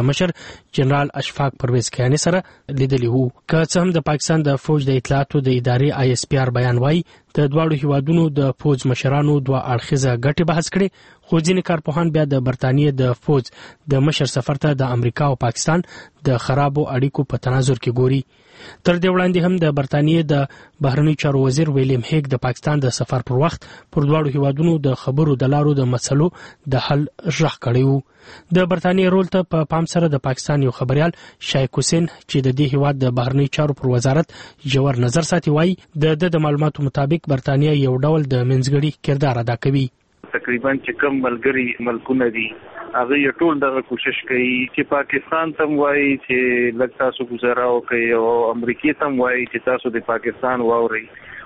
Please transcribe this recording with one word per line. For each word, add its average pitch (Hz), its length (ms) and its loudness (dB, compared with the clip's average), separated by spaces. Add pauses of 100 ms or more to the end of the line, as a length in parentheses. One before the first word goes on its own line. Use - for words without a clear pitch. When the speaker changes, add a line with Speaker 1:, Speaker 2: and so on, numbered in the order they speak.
Speaker 1:
له 123 100 2
مشر 180 260 -2 (440)
جنرال 143 420 2
اشفاق - 420 -4
پرویز 120 320 0
کیاني 131 300 0
سره 180 180 0 (380)
لیدلي 131 320 0
وو. 131 100 2 (240)
که 160 160 2
څه - 180 -2
هم 180 140 0
د 151 140 -2
پاکستان 156 400 0
د 139 160 0
فوج 147 240 2
د 131 100 2
اطلاعاتو 139 480 -2
د 127 100 2
ادارې 123 300 2 (140)
آی 127 160 2
اس - 100 -8
پی 135 160 2
آر 123 160 -2
بیان 123 240 2
وایي، 160 180 2 (340)
د 147 160 2
دواړو 156 300 0
هیوادونو 151 460 2
د 139 320 0
فوج 139 320 0
مشرانو 147 480 2
دوه 131 320 -2
اړخیزه 131 400 0 (120)
ګټې 147 280 0
بحث 160 220 -2
کړې، 190 140 0 (380)
خو 165 140 2
ځینې 180 220 0 (100)
کارپوهان 160 420 -2
بیا 156 140 2
د 131 180 0
برتانیې 135 440 2 (100)
د 123 240 0
فوج 139 200 2 (460)
د 135 160 2
مشر 147 300 0
سفر 139 260 -2
ته 147 180 0
د 123 160 -2
امریکا 120 360 0
او 123 160 -4
پاکستان 165 420 -2 (360)
د 127 200 0
خرابو 143 480 0
اړیکو 135 360 -2
په - 160 -4
تناظر 127 380 0
کې 123 160 -2
ګوري. 131 220 2 (640)
تر 175 160 2
دې 185 80 2
وړاندې 180 340 2
هم 185 180 2
د 151 160 2
برتانیې 147 440 2 (100)
د - 20 4 (500)
بهرنیو 147 380 2
چارو 139 220 2
وزیر 147 260 2
ویلیم 131 400 2
هیګ 147 220 0
د 127 120 -2
پاکستان 143 380 -2
د 123 160 2
سفر 127 320 -2
پر 127 100 2
وخت - 260 -2 (260)
پر 156 160 0
دواړو 151 260 0
هیوادونو 139 400 2 (100)
د 131 160 2
خبرو 143 400 2
د 131 140 2
لارو 147 240 4
د 127 160 2
مسلو 143 340 0 (460)
د 120 100 0
حل 143 180 0 (360)
غږ 156 260 0
کړی 123 240 2
و. 139 80 4 (600)
د 185 140 4
برتانیې 185 440 2
رول 190 200 2
ته 185 200 2
په 160 180 2
پام 160 220 0
سره 170 180 2
د 139 140 -2
پاکستان 139 400 0
یو 123 120 -2
خبریال 143 380 0 (320)
شایق 135 320 0
حسین 170 260 0
چې - 400 -6
د - 20 2 (100)
دې 147 160 2
هیواد 143 280 0
د 123 160 0
بهرنیو 135 380 0
چارو 147 240 0
پر 127 140 0
وزارت 135 440 0 (360)
ژور 131 320 2
نظر 156 240 0
ساتي 160 260 0
وایي، 175 180 2 (300)
د 156 160 4
ده 180 160 2
د 156 100 2
معلوماتو 147 420 0
مطابق 147 440 -2
برتانیه 143 480 2
یو 127 240 2
ډول 151 300 2
د 123 160 0
منځګړي 139 400 2 (180)
کردار 139 340 0
ادا 117 240 -2
کوي. 135 200 2 (500)
Speaker 2:
تقریباً 123 340 -2 (140)
چې 123 160 -6
کم 139 260 0
ملګري 123 400 0 (220)
ملکونه 123 380 0 (100)
دي، 110 100 -6 (480)
هغه 123 240 0
یې 139 120 0 (100)
ټول 160 220 2
دغه 131 260 0
کوشش 120 280 -4 (120)
کوي 127 260 0 (200)
چې 143 160 -4
پاکستان 147 680 -2
ته 156 100 0
هم 151 100 -2
وایي 143 320 2 (140)
چې 127 120 -2 (440)
لږ 127 100 -2 (120)
تاسو 123 280 -2
ګزاره 123 400 0
وکړئ 120 340 0 (140)
او 117 320 2
امریکې 120 480 -2
ته 147 120 -2
هم 127 120 0
وایي 127 220 0
چې 120 140 -8 (100)
تاسو 123 280 -2
د 113 120 -6
پاکستان 120 600 -2
واورئ. 113 360 0 (420)